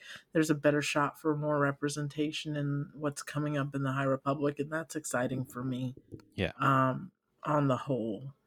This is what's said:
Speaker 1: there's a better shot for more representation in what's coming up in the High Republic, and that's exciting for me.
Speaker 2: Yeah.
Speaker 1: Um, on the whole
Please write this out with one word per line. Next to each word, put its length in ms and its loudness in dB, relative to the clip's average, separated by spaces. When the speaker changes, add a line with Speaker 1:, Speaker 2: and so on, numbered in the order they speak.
Speaker 1:
there's 180 4
a 40 4
better 280 4
shot 360 0
for 180 0
more 220 0
representation 1000 -2
in 380 -2
what's 280 -4
coming 360 -2
up 160 -2
in 80 -2
the 100 0
High 120 0
Republic, 540 0
and 120 -4
that's 240 -6
exciting 500 -2
for 200 -8
me. 300 -4
Speaker 2:
Yeah. 260 0
Speaker 1:
Um, 500 4
on 240 2
the 80 4
whole 580 -4